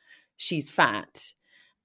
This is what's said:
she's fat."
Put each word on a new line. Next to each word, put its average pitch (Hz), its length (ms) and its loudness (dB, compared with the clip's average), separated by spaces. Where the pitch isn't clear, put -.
she's - 340 -2
fat." - 600 0